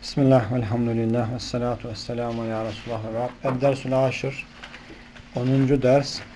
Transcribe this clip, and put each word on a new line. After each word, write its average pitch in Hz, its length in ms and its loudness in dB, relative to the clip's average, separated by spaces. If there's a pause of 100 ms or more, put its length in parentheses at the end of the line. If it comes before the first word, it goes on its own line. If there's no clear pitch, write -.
(140)
Bismillah, 131 380 4
velhamdülillah, 117 800 0
vessalatu 120 540 -4
vesselamu 117 540 -6
ala 113 220 -4
Resulullah 110 400 -8
ve 113 140 -6
ba'd. 127 380 -4
Ed-dersul 131 360 0
aşir, 135 540 0 (880)
onuncu 131 460 4
ders. 135 380 4 (160)